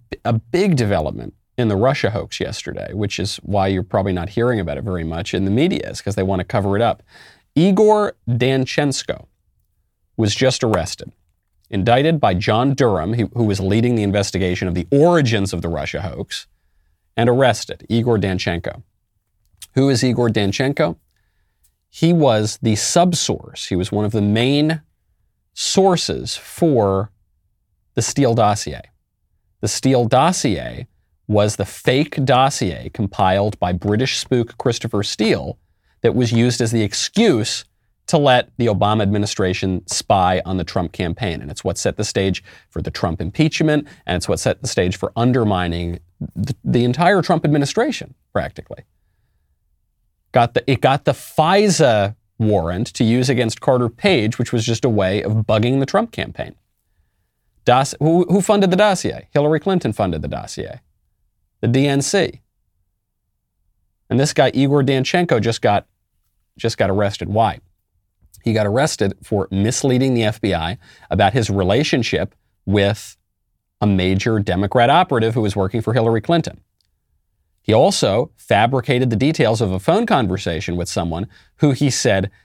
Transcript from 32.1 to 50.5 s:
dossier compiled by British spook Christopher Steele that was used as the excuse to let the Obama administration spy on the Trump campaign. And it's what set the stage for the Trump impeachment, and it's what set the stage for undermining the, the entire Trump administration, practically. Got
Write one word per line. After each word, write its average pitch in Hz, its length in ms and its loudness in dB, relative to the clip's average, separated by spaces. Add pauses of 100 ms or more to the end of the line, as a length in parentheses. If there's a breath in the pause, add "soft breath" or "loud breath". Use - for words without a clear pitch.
dossier 123 680 0
compiled 98 680 0
by 90 140 0
British 104 440 -2
spook 120 400 -2
Christopher 113 460 -2
Steele - 540 -2 (440)
that 117 140 2
was 117 160 2
used 117 300 2
as 117 100 0
the 117 100 0
excuse 120 840 0 (420)
to 165 100 0
let 131 400 2
the 120 80 0
Obama 104 380 2
administration 98 840 -2
spy 92 580 0
on 92 120 -4
the 90 60 -4
Trump 87 280 -4
campaign. 85 500 -6
And 67 80 -14
it's - 140 -14
what 85 140 -4
set - 180 -2
the 104 80 -4
stage 95 400 -2 (260 loud breath)
for 82 120 -8
the 85 100 -8
Trump 92 300 -4
impeachment, 151 640 0 (180 loud breath)
and 90 120 -2
it's 87 100 -6
what 85 120 -2
set - 220 -2
the - 60 -8
stage 92 300 -2
for - 180 -6
undermining 90 840 0 (360)
the, - 200 -6 (100)
the 123 180 2
entire 170 380 2
Trump 165 240 0
administration, 151 680 -2 (200)
practically. - 500 -8 (1500)
Got 120 220 2